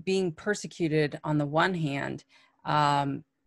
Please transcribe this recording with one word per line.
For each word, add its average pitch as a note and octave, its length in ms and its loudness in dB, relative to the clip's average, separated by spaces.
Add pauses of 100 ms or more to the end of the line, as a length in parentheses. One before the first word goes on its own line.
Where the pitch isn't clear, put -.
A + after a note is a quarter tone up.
being F#3+ 280 0
persecuted D#3 920 -2
on D#3 140 0
the D3 80 2
one E3 300 2
hand, C#3 480 -4 (420)
um, C#3+ 580 2 (240)